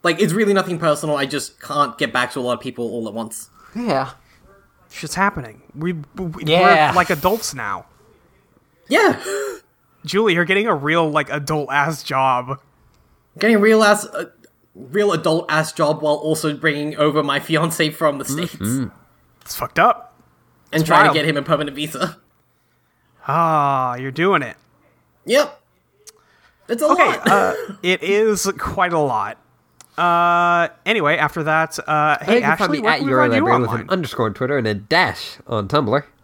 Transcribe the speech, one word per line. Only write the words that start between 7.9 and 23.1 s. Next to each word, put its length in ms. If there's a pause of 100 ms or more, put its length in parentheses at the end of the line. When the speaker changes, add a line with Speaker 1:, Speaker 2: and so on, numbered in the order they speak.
Speaker 1:
Yeah. 320 (840)
Speaker 3:
Julie, 300
you're 100
getting 220
a 80
real, 340
like, 200
adult-ass 760
job. 560 (800)
Speaker 1:
Getting 180
a 20
real 240
ass, 220
uh, 200 (500)
real 360
adult 400
ass 220
job 280
while 140
also 400
bringing 400
over 280
my 180
fiance 480
from 300
the 60
States. 300
Speaker 2:
Mm-hmm. 400 (460)
Speaker 3:
It's 140
fucked 240
up. 340 (580)
Speaker 1:
And 100
Speaker 3:
It's 60
Speaker 1:
trying 180
Speaker 3:
wild. 100
Speaker 1:
to 60
get 80
him 80
a 40
permanent 340
visa. 420 (1080)